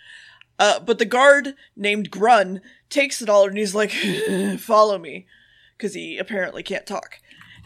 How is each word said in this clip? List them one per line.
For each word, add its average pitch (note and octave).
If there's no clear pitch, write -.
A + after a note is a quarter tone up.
Uh, G3
but G#3
the A#3
guard C#4
named G#3
Grun G3
takes C#4
it G#3+
all, G3+
and G3
he's G3+
like, G#3+
<laughs> G3
"Follow G#3+
me," E3
'cause G3+
he E3
apparently F#3+
can't -
talk. -